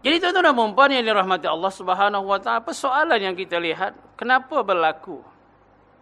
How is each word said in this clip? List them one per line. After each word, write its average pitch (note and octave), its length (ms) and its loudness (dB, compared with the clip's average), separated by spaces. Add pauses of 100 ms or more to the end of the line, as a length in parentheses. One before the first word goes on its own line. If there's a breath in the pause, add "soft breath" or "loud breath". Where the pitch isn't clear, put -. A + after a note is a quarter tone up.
Jadi E4+ 160 2
tuan-tuan F4 320 4
dan A3+ 160 0
puan C4+ 220 4
yang B3+ 100 0
dirahmati F#3 480 0
Allah F3 220 -2
Subhanahu G3 580 -2
Wa G3 80 2
Taala, A#3 240 -2
persoalan C#4 560 0
yang F#3+ 160 -4
kita F3 240 -4
lihat, E3+ 380 -4 (180)
kenapa C4 480 -2
berlaku? E3 560 -2 (840)